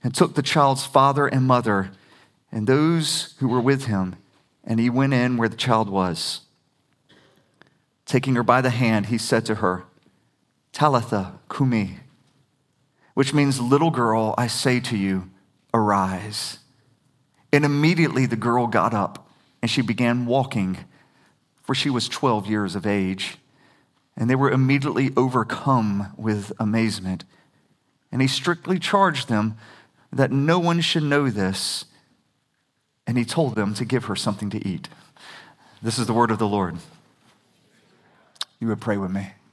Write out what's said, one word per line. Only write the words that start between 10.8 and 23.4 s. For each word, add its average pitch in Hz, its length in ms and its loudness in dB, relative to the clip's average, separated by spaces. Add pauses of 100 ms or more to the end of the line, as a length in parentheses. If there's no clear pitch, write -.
cumi," 113 500 -2 (1160)
which 135 180 2
means, 139 260 2
"Little 143 320 4
girl, 113 460 2
I 120 100 0
say 123 320 0
to 120 160 -6
you, 95 340 -2 (440)
arise." 101 840 -2 (920)
And 147 140 4
immediately 147 600 2
the 120 120 -4
girl 120 300 0
got 110 260 2
up, - 340 -4 (340)
and 117 80 -2
she 139 120 0
began 120 440 0
walking, 120 520 -2 (840)
for 135 120 -2
she 143 140 -2
was 120 180 -2
twelve 107 400 0
years 104 280 -2
of 101 120 -4
age. 95 520 -2 (760)